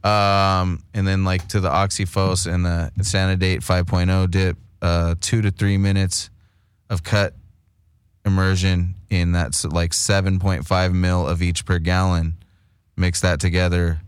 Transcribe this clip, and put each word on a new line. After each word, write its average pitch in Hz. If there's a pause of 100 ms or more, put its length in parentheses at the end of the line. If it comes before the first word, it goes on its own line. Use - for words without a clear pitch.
Um, 98 (120)
and 98
then, 95
like, 92
to 104
the 92
Oxyfos 92
and 90
the 85 (100)
Sanidate 95
five 90
point 90
oh 92
dip, 92 (240)
uh, 85
two 113
to 101
three 101
minutes 98 (580)
of 92
cut 101 (920)
immersion 92 (160)
in 85
that's, 87
like, 85
seven 95
point 92
five 92
mil 90
of 82
each 87
per 90
gallon. 87 (600)
Mix 90
that 87
together, 87